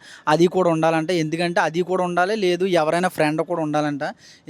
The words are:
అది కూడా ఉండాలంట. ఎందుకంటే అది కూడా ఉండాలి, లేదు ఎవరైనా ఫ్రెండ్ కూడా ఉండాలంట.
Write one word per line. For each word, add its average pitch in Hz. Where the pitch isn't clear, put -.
అది 165
కూడా 175
ఉండాలంట. 160
ఎందుకంటే 170
అది 160
కూడా 185
ఉండాలి, 180
లేదు 175
ఎవరైనా 170
ఫ్రెండ్ 156
కూడా 170
ఉండాలంట. 147